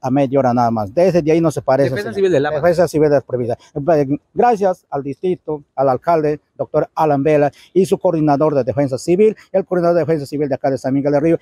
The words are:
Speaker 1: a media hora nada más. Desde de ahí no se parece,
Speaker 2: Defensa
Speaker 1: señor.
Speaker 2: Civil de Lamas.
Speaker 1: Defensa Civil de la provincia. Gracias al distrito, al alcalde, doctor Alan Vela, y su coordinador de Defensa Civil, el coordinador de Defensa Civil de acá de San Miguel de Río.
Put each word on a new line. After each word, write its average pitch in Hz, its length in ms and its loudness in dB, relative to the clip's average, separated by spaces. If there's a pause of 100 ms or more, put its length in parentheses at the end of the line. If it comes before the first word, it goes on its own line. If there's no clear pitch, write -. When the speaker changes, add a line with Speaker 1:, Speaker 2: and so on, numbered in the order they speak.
Speaker 1:
a 131 100 -4
media 139 280 0
hora 127 140 2
nada 120 180 2
más. 107 220 -4
Desde 175 280 2
de 151 100 0
ahí 165 100 2
no 160 100 0
se 135 100 -8
parece, 135 280 2
Speaker 2:
Defensa 208 200 -6
Speaker 1:
señor. 214 60 -12
Speaker 2:
Civil 190 160 0
de 151 80 2
Lamas. 147 220 -2
Speaker 1:
Defensa 170 260 2
Civil 151 220 2
de 143 60 4
la 135 60 2
provincia. 120 360 -6 (760)
Gracias 196 560 0
al 143 140 -6
distrito, 151 600 -6 (120)
al 135 140 0
alcalde, 151 520 -2 (160)
doctor 151 380 -4
Alan 147 280 0
Vela, 147 280 2 (220)
y 185 120 2
su 196 120 -2
coordinador 151 580 0
de 131 80 0
Defensa 127 340 -2
Civil, 202 380 2 (160)
el 190 140 -2
coordinador 175 300 0
de 170 60 2
Defensa 147 240 -2
Civil 143 240 -6
de 131 60 -2
acá 139 140 -4
de 135 80 -2
San 131 160 -4
Miguel 139 200 0
de 143 60 2
Río. 165 220 2